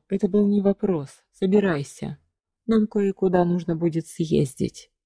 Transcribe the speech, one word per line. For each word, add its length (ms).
это 200
был 200
не 140
вопрос. 480
Собирайся. 840
Нам 200
кое-куда 580
нужно 320
будет 300
съездить". 840